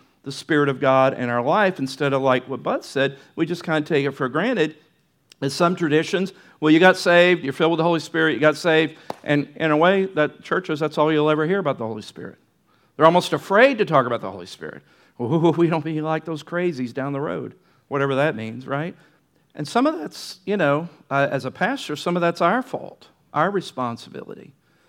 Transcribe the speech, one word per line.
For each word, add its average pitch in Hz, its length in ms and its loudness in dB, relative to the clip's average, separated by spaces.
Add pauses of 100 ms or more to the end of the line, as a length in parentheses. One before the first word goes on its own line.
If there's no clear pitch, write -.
(240)
the 139 80 -10
Spirit 147 380 0
of 131 100 -4
God 131 340 4
in 123 160 -4
our 120 140 0
life 185 340 0
instead 135 360 -4
of, 135 80 0
like 127 260 0
what 135 160 -8
Bud 247 200 -4
said, 135 340 -2 (180)
we 170 100 -2
just 170 180 -6
kinda 156 180 0
take 147 240 0
it 151 60 -2
for 139 160 -4
granted. 160 480 -2 (640)
In 139 100 -2
some 175 240 2
traditions, 165 580 0 (260)
well, 156 120 4
you 160 80 8
got 180 180 8
saved, 175 460 4
you're 135 100 -4
filled 165 180 2
with 165 60 2
the 160 60 0
Holy 170 160 2
Spirit, 160 340 0
you 110 60 -4
got 151 180 4
saved, 156 380 2 (280)
and 143 340 0
in 160 120 -2
a 151 80 2
way, 190 280 4
that 151 360 -4
churches, 165 380 -4
that's 151 180 -2
all 156 160 2
you'll 151 160 2
ever 156 160 0
hear 190 140 0
about 147 180 -2
the 117 80 -6
Holy 107 160 -8
Spirit. - 360 -16 (580)
They're 151 100 4
almost 170 280 4
afraid 220 460 4
to 196 60 2
talk 143 220 2
about 117 140 -2
the 95 100 -8
Holy 90 140 -14
Spirit. - 360 -14 (400)
"Ooh, 156 360 2
we 170 100 4
don't 160 160 -2
be 156 180 -6
like 160 240 -4
those 156 180 -8
crazies 160 500 -4
down 139 200 -6
the 139 80 -4
road," 165 320 -8 (340)
whatever 139 280 -2
that 139 200 0
means, 113 300 -10
right? 147 300 -6 (580)
And 147 140 -10
some 240 180 0
of 311 140 -2
that's, - 460 -14
you 202 120 -2
know, 160 320 0 (200)
uh, 139 200 2
as 131 160 -4
a 127 60 -6
pastor, 190 440 -4
some 175 220 -4
of 175 40 0
that's 170 200 0
our 196 200 2
fault, - 480 -14 (240)
our 165 180 0
responsibility. - 1000 -8 (360)